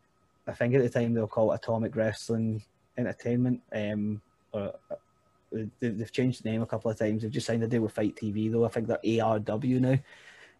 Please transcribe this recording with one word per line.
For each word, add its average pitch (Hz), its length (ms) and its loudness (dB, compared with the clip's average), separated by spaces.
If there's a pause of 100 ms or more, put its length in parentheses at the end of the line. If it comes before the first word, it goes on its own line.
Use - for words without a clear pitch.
(460)
I 110 60 -6
think 120 240 2
at 139 60 8
the 120 80 2
time 117 240 0
they 117 80 2
were 107 60 0
called 110 260 2
Atomic 113 420 -2
Wrestling 110 680 -2 (340)
Entertainment, 123 640 0 (120)
um, 107 480 -2 (300)
or, 101 220 -6 (180)
uh, - 40 -6 (840)
they, 120 100 -2
they've 107 220 -6
changed 127 320 0
the 110 60 -4
name 113 140 0
a - 20 -2
couple 113 240 -4
of 107 80 -2
times. 110 240 0
They've 110 100 -4
just 117 140 -4
signed 117 180 0
a 113 40 0
deal 117 140 2
with 107 100 0
Fight 107 240 -2
T 107 160 -4
V 107 180 -2
though. 117 160 2
I 113 40 2
think 110 180 -4
they're 117 160 0
A 113 160 2
R 110 200 2
W 113 400 0
now. 131 200 4 (600)